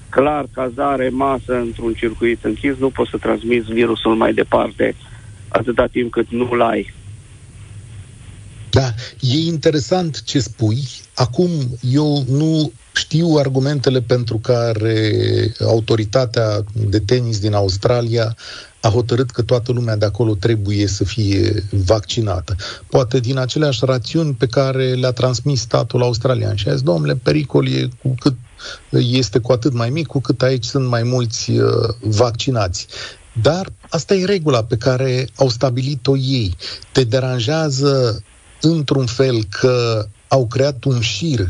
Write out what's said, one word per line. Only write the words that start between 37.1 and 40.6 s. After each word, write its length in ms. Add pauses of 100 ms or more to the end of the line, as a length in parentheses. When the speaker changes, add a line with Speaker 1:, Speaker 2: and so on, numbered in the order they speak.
Speaker 2:
într-un 440
fel, 440
că 560 (220)
au 200
creat 360